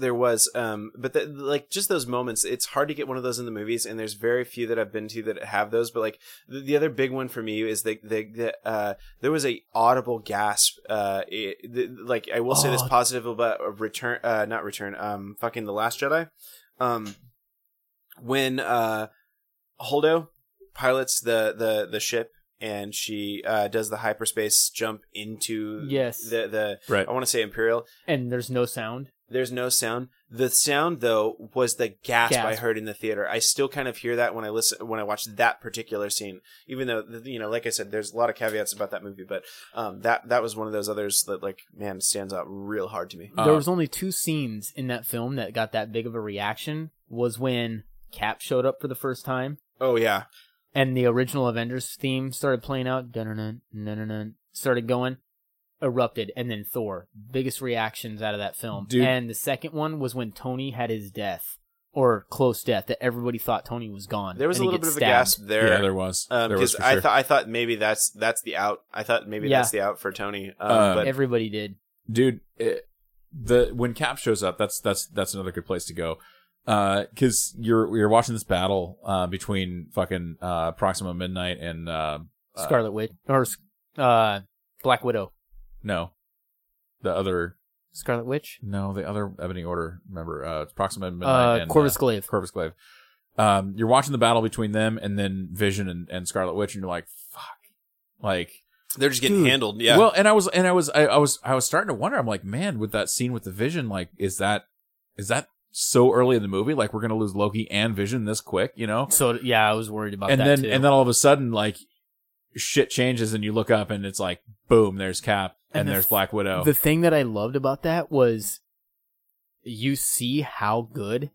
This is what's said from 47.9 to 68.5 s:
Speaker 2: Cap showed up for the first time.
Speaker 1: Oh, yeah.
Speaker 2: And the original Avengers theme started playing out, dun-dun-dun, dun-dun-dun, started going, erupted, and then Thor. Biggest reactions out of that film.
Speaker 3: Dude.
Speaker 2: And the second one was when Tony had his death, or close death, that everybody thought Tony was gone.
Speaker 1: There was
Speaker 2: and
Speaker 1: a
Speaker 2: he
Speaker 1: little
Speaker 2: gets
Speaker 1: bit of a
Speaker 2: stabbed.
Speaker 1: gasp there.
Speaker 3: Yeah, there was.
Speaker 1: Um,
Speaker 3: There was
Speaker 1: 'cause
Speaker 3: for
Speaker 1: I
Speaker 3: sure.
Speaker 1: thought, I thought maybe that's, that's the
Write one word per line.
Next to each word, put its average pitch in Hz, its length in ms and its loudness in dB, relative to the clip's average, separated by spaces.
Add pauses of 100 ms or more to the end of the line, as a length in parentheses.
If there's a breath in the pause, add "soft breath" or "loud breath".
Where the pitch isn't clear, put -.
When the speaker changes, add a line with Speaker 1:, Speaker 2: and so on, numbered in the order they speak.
Speaker 2:
Cap 107 300 -4
showed 127 240 0
up 131 160 0
for 143 80 -8
the 127 60 -6
first 131 320 -8
time. 131 320 -4 (200)
Speaker 1:
Oh, 127 180 2
yeah. 107 280 2 (500 soft breath)
Speaker 2:
And 131 220 2
the 127 100 2
original 127 400 2
Avengers 120 520 -4
theme 131 340 -4
started 131 300 -2
playing 131 260 -4
out, 127 240 -4
dun-dun-dun, 110 480 -6 (140)
dun-dun-dun, 107 600 -8 (180)
started 120 340 0
going, 127 320 0 (640)
erupted, 120 540 0
and 123 140 -4
then 104 140 -6
Thor. 98 440 -6 (240)
Biggest 131 280 -4
reactions 113 600 -4
out 107 120 -2
of 104 60 -6
that 101 160 -6
film. 101 320 -8
Speaker 3:
Dude. 123 180 6
Speaker 2:
And 127 240 0
the 110 40 -10
second 147 380 -6
one 156 260 -4
was 127 160 -4
when 120 180 -6
Tony 131 400 -6
had 120 180 -4
his 104 200 -6
death, 98 460 -8 (360)
or 120 380 2
close 127 320 2
death, 113 240 0
that - 160 -4
everybody 120 360 -2
thought 113 260 -2
Tony 117 240 -8
was 101 180 -14
gone. 98 320 -6
Speaker 1:
There 139 100 2
was 180 100 0
Speaker 2:
and 190 100 2
Speaker 1:
a - 20 2
Speaker 2:
he - 20 0
Speaker 1:
little 180 60 0
Speaker 2:
gets 165 100 0
Speaker 1:
bit 156 40 0
of 147 40 -2
a 151 40 -2
Speaker 2:
stabbed. 123 260 6
Speaker 1:
gasp 101 220 0
there. 110 200 4
Speaker 3:
Yeah, 107 120 4
there 95 140 2
was. 92 360 -2
Speaker 1:
Um, 117 200 2
Speaker 3:
There 101 80 4
was 95 160 4
Speaker 1:
'cause - 60 -6
Speaker 3:
for - 60 -2
Speaker 1:
I 131 60 8
Speaker 3:
sure. 135 100 4
Speaker 1:
thought, 123 140 6
I 135 60 6
thought 135 260 4
maybe 117 280 0
that's, 107 340 2
that's 110 320 -2
the - 140 -6